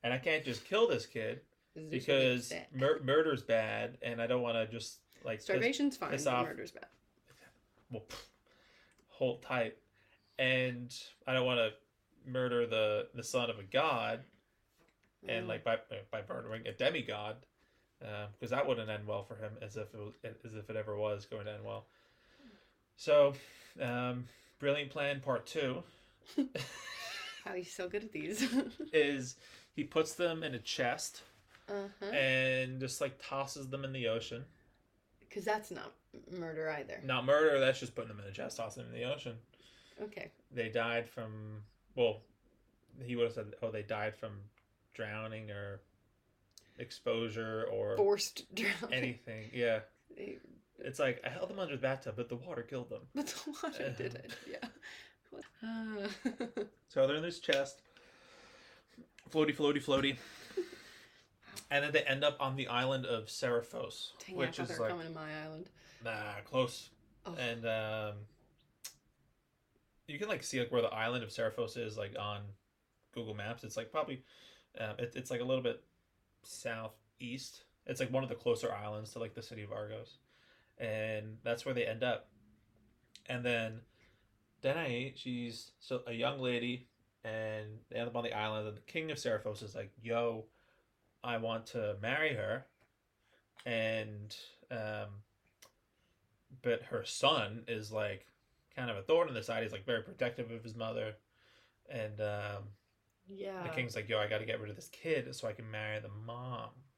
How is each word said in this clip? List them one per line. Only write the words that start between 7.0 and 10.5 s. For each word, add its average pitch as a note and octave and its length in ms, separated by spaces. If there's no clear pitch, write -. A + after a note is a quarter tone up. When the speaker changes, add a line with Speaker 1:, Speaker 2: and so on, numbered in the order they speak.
Speaker 1:
Well, A2 160
pff, - 200
hold B2 340
tight. A#2+ 360
And B2+ 560